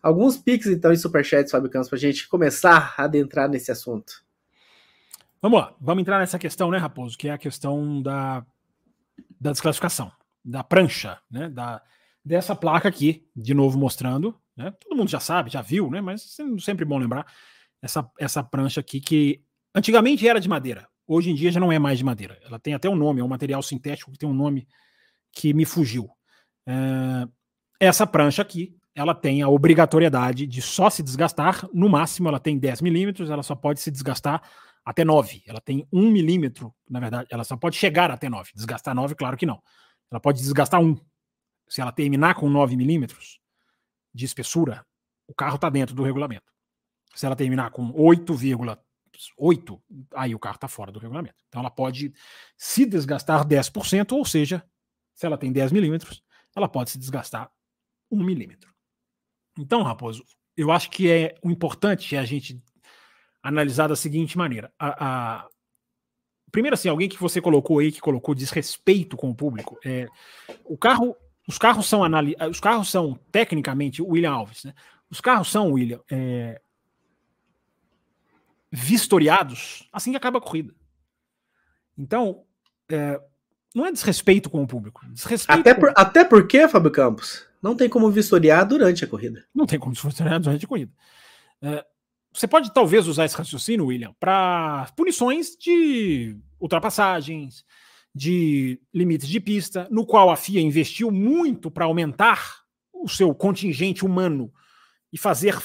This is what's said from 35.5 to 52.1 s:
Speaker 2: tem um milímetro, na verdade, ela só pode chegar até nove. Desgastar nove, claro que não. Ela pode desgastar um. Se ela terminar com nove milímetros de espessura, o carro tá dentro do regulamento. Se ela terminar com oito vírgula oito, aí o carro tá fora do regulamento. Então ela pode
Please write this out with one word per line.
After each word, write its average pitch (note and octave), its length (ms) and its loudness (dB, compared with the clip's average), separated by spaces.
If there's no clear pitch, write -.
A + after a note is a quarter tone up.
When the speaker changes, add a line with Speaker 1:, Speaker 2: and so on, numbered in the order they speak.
Speaker 2:
tem C#3 320 -6
um G3 160 4
milímetro, D#3+ 640 0
na B2 100 -10
verdade, B2 300 -8
ela A#2 140 -8
só B2+ 120 -10
pode D#3+ 200 -4
chegar F3 340 2
até C#3+ 180 -8
nove. A2+ 280 -10
Desgastar A#2 400 -8
nove, C#3 180 -2
claro B2+ 240 -6
que C#3 80 -2
não. B2 160 -4
Ela A#2 100 -8
pode C#3+ 200 0
desgastar C#3 420 2
um. D#3+ 160 4
Se - 100 -10
ela B2 120 -6
terminar C#3+ 440 2
com D3 140 -2
nove C#3+ 260 2
milímetros C3 640 -4
de A#2+ 120 -10
espessura, C3 580 -4
o D3 80 -20
carro C#3+ 240 -6
tá E3+ 100 0
dentro C3+ 240 -2
do C3 80 -4
regulamento. C3+ 500 -6
Se - 120 -8
ela C3 100 -2
terminar C3 360 -2
com B2 220 -8
oito E3+ 400 6
vírgula B2 480 -4
oito, E3 420 0
aí B2+ 180 -6
o A2 60 -10
carro G#2 180 -12
tá C3+ 100 -14
fora G2 240 -16
do G#2 80 -20
regulamento. A#2+ 360 -14
Então A#2+ 120 -12
ela B2+ 80 -8
pode C3+ 440 -8